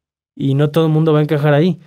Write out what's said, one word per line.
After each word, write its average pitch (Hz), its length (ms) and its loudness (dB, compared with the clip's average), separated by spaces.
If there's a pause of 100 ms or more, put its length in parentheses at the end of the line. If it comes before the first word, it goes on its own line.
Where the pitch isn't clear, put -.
(360)
y 139 180 -2
no 147 160 0
todo 160 160 0
el 160 60 0
mundo 156 200 0
va 151 60 2
a 151 40 2
encajar 147 320 -2
ahí. 160 320 0